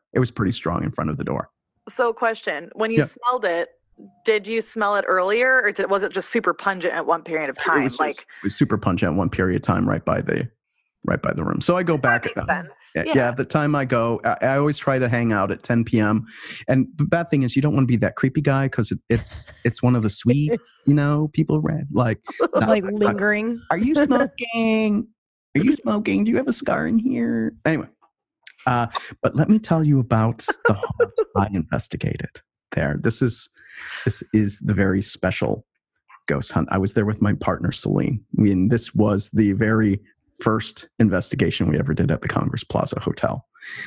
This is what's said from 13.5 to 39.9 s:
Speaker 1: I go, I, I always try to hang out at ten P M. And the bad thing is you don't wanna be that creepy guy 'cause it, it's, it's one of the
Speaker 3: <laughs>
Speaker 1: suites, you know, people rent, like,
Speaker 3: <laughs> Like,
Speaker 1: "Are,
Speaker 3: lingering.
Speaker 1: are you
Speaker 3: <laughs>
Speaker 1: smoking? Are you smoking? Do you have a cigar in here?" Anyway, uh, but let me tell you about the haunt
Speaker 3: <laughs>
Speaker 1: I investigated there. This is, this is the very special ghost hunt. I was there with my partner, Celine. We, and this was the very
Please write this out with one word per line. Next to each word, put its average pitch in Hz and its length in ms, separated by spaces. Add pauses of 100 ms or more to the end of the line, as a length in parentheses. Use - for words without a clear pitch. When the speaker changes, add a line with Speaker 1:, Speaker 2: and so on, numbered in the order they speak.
Speaker 1:
I 139 120
go, 117 360
I, - 200
I 135 160
always 147 180
try 135 220
to 127 100
hang 117 240
out 98 180
at 92 120
ten 117 200
P 113 160
M. 107 280 (420)
And 131 280
the 147 80
bad 170 260
thing 139 120
is 123 140
you 139 60
don't 151 120
wanna 135 120
be 120 100
that 101 200
creepy 139 260
guy 135 260
'cause - 240
it, - 60 (100)
it's, - 380 (180)
it's - 180
one 123 140
of 113 60
the 107 80
Speaker 3:
<laughs> - 100
Speaker 1:
suites, 147 520 (140)
you 143 80
know, 147 380
people 156 300
rent, 151 300
like, 117 280 (180)
Speaker 3:
<laughs> - 160
Like, 214 300
Speaker 1:
"Are, 196 80
Speaker 3:
lingering. 208 680 (120)
Speaker 1:
are 170 80
you 254 160
Speaker 3:
<laughs> 294 100
Speaker 1:
smoking? 226 1040 (480)
Are 147 80
you 285 120
smoking? 208 480
Do 226 80
you - 40
have 269 120
a 247 40
cigar - 340
in 226 120
here?" 233 560 (100)
Anyway, 156 240 (760)
uh, 120 220 (340)
but - 120
let 151 140
me 214 100
tell 165 280
you 143 140
about 113 440 (220)
the - 80
haunt - 400 (100)
Speaker 3:
<laughs> - 120
Speaker 1:
I 101 180
investigated - 880 (300)
there. 73 300
This - 200
is, - 260 (560)
this - 180 (120)
is 104 260
the 101 140
very 98 260
special - 640 (600)
ghost 71 260
hunt. - 180
I - 60
was 95 160
there 107 140
with 104 160
my 101 100
partner, 92 400
Celine. 50 500 (120)
We, 101 180
and 92 180
this - 240
was 104 360
the 104 220
very 107 460 (440)